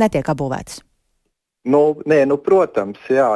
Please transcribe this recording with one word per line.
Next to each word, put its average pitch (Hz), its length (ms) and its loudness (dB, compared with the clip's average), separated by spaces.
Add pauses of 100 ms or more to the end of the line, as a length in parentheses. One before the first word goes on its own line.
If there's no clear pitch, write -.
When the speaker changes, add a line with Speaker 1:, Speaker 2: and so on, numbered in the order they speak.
Speaker 1:
netiek 165 320 -2
apbūvētas? - 480 -8 (840)
Speaker 2:
Nu, 147 300 2 (100)
nē, 151 220 4
nu, 143 100 0
protams, 143 600 0 (100)
jā, 135 140 2 (100)